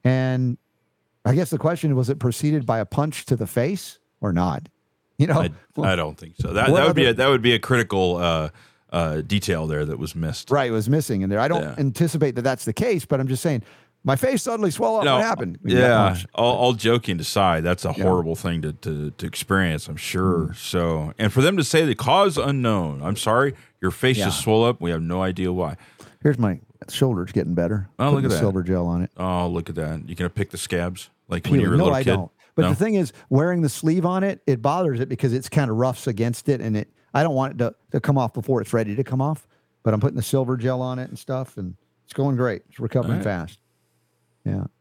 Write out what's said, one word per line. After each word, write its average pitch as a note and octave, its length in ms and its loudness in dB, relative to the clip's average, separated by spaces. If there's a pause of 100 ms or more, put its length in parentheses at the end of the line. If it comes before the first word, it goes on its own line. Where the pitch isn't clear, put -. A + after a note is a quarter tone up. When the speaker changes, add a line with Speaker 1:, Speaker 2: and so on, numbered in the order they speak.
Speaker 1:
And B2+ 560 2 (640)
I A#2+ 80 4
guess C#3+ 160 2
the D#3 80 -2
question, D#3 380 0
was B2+ 160 0
it - 80 -4
preceded C#3 480 0
by A2+ 100 0
a G#2 80 -2
punch - 400 -4
to C3 100 0
the A2 120 -6
face? E3 500 -4 (240)
Or G2+ 120 0
not? F2 340 -2 (500)
You - 100 4
know, G#2+ 140 2
Speaker 2:
I, F2 80 0 (320)
I F#2+ 140 2
don't D#2 220 -4
think E2 220 -20
so. E2+ 140 -4
That, A2 160 2
Speaker 1:
what E3 80 6
Speaker 2:
that E3 100 4
would E3 80 2
be C#3 80 4
Speaker 1:
other A#2+ 80 4
Speaker 2:
a, - 40 2
that B2+ 140 2
would C3 120 4
be A#2+ 120 4
a A2 60 2
critical, F#2+ 580 2
uh, E2 320 0 (420)
uh, D#2 300 -2
detail E2+ 460 -2
there D2+ 180 -2
that D2 140 -8
was E2 160 -8
missed. D#2+ 340 -6
Speaker 1:
Right, C3+ 200 0
it A2+ 40 -2
was A2 160 -2
missing C3 320 0
in F#2+ 80 -2
there. G2+ 100 0
I B2+ 80 0
don't E3 140 0
Speaker 2:
Yeah. D3 160 -8
Speaker 1:
anticipate C#3+ 580 0
that A#2+ 80 -4
that's B2+ 220 -2
the A2+ 80 -2
case, G#3+ 320 -2
but C3+ 140 0
I'm C3 80 -2
just B2+ 160 -4
saying C#3 200 -2 (400)
my C#3 120 2
face B3+ 280 0
suddenly A3 280 0
swelled A3 280 0
up. F#3+ 60 0
Speaker 2:
No, C3+ 120 4
Speaker 1:
What A3 80 2
happened? A2+ 360 -4
We G2 120 0
got B2 60 6
Speaker 2:
yeah, A2+ 300 6
Speaker 1:
punched. F2+ 240 -4
Speaker 2:
all, A#2+ 220 2
all B2 180 4
joking A2 460 0
aside, E2+ 460 2
that's F2 200 0
a E2+ 120 -2
Speaker 1:
Yeah. F#2+ 80 -2
Speaker 2:
horrible E2+ 320 2
thing E2+ 240 -4
to, D#2 120 -6
to, D2+ 380 -6
to - 160 -12
experience, F2 640 -2
I'm D2+ 80 -10
sure. F#2 480 0
Speaker 1:
Mm-hmm. D#2 80 -6
Speaker 2:
So, E2 680 -2
and G#2+ 140 0
for C3 80 4
them E3+ 160 4
to D#3 80 2
say D#3+ 200 4
the C3 100 0
cause E3+ 420 2
unknown, A2+ 680 0
I'm G2 140 -2
sorry, B2+ 360 2 (280)
your F#2 100 2
face B2+ 260 2
Speaker 1:
Yeah. G2+ 80 2
Speaker 2:
just - 160 -2
swelled A2+ 260 4
up. B2 140 0
We E2+ 100 -2
have E2 100 -2
no F2 200 -2
idea F#2 300 -2
why. - 240 -4 (480)
Speaker 1:
Here's C#3 160 2
my G2+ 200 0 (300)
shoulder's G2+ 440 0
getting F2 220 0
better. F#2+ 340 0 (100)
Speaker 2:
Oh, B2+ 120 0
Speaker 1:
Putting C#3+ 40 6
Speaker 2:
look C3+ 80 0
at B2+ 60 0
Speaker 1:
the A2 60 2
Speaker 2:
that. - 40 0
Speaker 1:
silver F#2+ 240 0
gel F2 240 0
on E2+ 160 0
it. - 140 -6
Speaker 2:
Oh, F2+ 320 -2
look E2+ 200 -4
at D#2+ 60 -8
that. D#2+ 320 -6
You D#2 80 -12
gonna F2 140 -4
pick G2+ 220 -4
the E2 60 -12
scabs F2+ 520 -6 (180)
like F2 180 -6
when C#3+ 100 2
you B2 120 4
Speaker 1:
Peeling. - 20 2
Speaker 2:
were - 60 4
a - 20 6
Speaker 1:
No, F3 60 4
Speaker 2:
little F#3 140 4
Speaker 1:
I C3+ 60 0
Speaker 2:
kid? F#2+ 120 2
Speaker 1:
don't. F2+ 160 -6 (240)
But - 80 2
Speaker 2:
No? F2+ 60 4
Speaker 1:
the G2 60 2
thing G#3+ 200 2
is, E3+ 180 0 (160)
wearing E3+ 320 2
the D3 80 2
sleeve E3 360 0
on F#3 180 0
it, G3 240 -4
it B2 140 2
bothers C#3+ 380 0
it C3+ 80 -2
because A#2 260 0
it's B2+ 160 -4
kinda C3+ 220 2
roughs B2 360 0
against A#2 420 -2
it, C3 120 0
and A2 140 -2
it, G#2 140 -4 (240)
I C#3+ 100 2
don't D#3 120 0
want C3+ 180 -2
it - 60 -12
to, A#2+ 140 0 (180)
to - 100 0
come C#3 160 2
off A#2+ 160 0
before A#2+ 280 -2
it's - 120 -6
ready G#2+ 220 0
to C3 80 -2
come C3 180 -2
off. D3 260 -4 (360)
But A2 100 2
I'm G#2+ 80 0
putting C#3 160 0
the A#2 60 -4
silver C3 340 0
gel B2+ 240 -2
on B2+ 180 -6
it B2+ 100 -10
and - 80 -14
stuff, C3 400 -8
and F#2 180 -10 (300)
it's - 80 -20
going C#3 220 0
great. A#2+ 340 -2
It's - 100 -20
recovering A#2+ 340 0
Speaker 2:
All - 60 0
right. G2 40 -6
Speaker 1:
fast. F2+ 360 -6 (840)
Yeah. G2 200 -4 (160)